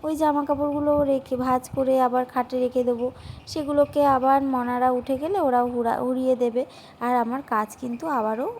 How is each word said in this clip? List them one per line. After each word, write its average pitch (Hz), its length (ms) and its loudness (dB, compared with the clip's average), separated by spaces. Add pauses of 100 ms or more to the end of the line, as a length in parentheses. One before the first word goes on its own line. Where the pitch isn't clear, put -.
ওই 311 140 -4
জামা 294 280 2
কাপড়গুলো 294 480 0 (120)
রেখে 269 320 0
ভাঁজ 254 260 0 (120)
করে 262 260 2
আবার 254 320 2
খাটে 247 320 -4
রেখে 247 200 0
দেবো, 240 220 0 (400)
সেগুলোকে 285 600 0
আবার 269 340 4 (140)
মনারা 247 340 0 (100)
উঠে 262 240 -2
গেলে 381 180 -2
ওরা 247 220 2
হুড়া-, 240 420 0
হুড়িয়ে 254 320 2
দেবে, 240 260 0 (380)
আর 240 160 0
আমার 240 240 0 (120)
কাজ 214 160 0 (120)
কিন্তু 240 240 -8 (140)
আবারও 220 280 -2 (120)